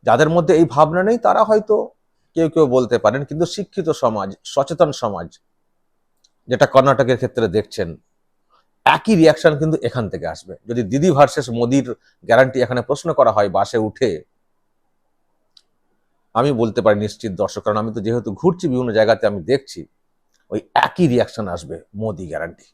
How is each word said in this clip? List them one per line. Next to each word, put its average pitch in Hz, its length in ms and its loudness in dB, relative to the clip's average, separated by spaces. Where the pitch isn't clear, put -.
যাদের 123 260 4
মধ্যে 170 240 2
এই 165 120 6
ভাবনা 156 380 2
নেই 226 140 0
তারা - 260 2
হয়তো 214 480 0
কেউ 165 160 0
কেউ 160 180 2
বলতে 123 300 2
পারেন, 117 260 0
কিন্তু 156 220 -4
শিক্ষিত 175 440 -6
সমাজ, 110 540 -4
সচেতন 147 480 -2
সমাজ 95 480 -8
যেটা 117 180 2
কর্ণাটকের 131 500 4
ক্ষেত্রে 117 320 -2
দেখছেন, 90 480 -4
একই 151 300 2
রিয়াকশন 160 420 4
কিন্তু 156 240 -2
এখান 117 280 -4
থেকে 82 180 -10
আসবে। 80 280 -12
যদি 117 160 -4
দিদি 139 280 0
ভার্সেস 135 380 2
মোদির 120 460 -2
গ্যারান্টি 123 380 2
এখানে 123 200 -2
প্রশ্ন 147 320 -4
করা 123 180 4
হয় 104 180 2
বাসে 98 280 -2
উঠে, 107 460 -2
আমি 131 180 2
বলতে 113 300 -2
পারি 104 180 2
নিশ্চিত 107 320 -6
দর্শক, 95 300 -4
কারণ 107 160 -2
আমি 107 160 -6
তো 113 80 -8
যেহেতু 113 300 -4
ঘুরছি 175 360 -2
বিভিন্ন 127 240 -2
জায়গাতে, 107 360 2
আমি 101 160 -4
দেখছি 101 420 -4
ওই 104 120 -6
একই 160 320 0
রিয়াকশন 113 400 -2
আসবে, 82 340 -12
মোদি 98 320 -8
গ্যারান্টি। 80 460 -12